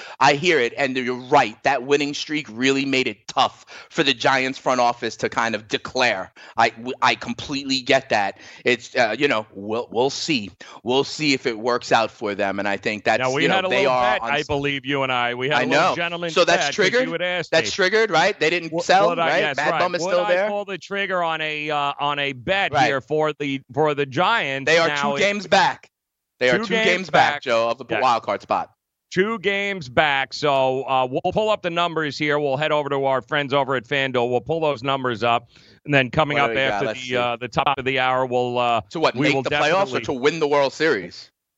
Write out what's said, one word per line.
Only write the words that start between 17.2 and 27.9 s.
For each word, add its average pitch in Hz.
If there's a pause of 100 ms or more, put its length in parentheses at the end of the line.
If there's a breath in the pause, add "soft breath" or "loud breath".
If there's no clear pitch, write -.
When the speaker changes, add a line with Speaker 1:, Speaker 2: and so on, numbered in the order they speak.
Speaker 2:
asked 180
Speaker 1:
That's 160
Speaker 2:
me. -
Speaker 1:
triggered, 196
right? 175
They 156
didn't 165
Speaker 2:
Wo-, 170
Speaker 1:
sell, 185
Speaker 2:
would 170
I, 165
Speaker 1:
right? 160
Speaker 2:
yes, 147
Speaker 1:
Mad 151
Speaker 2:
right. 160
Speaker 1:
Bum 175
is 175
Speaker 2:
Would 185
Speaker 1:
still 180
Speaker 2:
I 180
Speaker 1:
there? 196
Speaker 2:
pull 208
the 190
trigger 190
on 160
a, 151
uh, 143
on 143
a 139
bet 180
Speaker 1:
Right. 135
Speaker 2:
here 131
for 151
the, 139 (140)
for 151
the 143
Giants? 143
Speaker 1:
They 165
are 165
Speaker 2:
Now, 143
Speaker 1:
two 139
Speaker 2:
it 139
Speaker 1:
games 202
back. 170 (520)
They 127
are 123
Speaker 2:
Two 226
Speaker 1:
two -
Speaker 2:
games 220
Speaker 1:
games 180
back, 156
Speaker 2:
back. 143
Speaker 1:
Joe, 117
of 117
the 131
Speaker 2:
Yes. 110